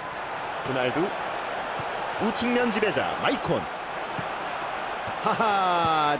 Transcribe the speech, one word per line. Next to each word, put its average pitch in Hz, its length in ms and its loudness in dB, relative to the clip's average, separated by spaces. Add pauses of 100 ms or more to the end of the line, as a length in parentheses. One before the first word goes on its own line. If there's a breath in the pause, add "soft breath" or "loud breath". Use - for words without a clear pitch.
(680)
호날두. 131 400 2 (1120)
우측면 240 500 2
지배자 143 520 2
마이콘. 170 360 2 (1600)
하하, 175 960 4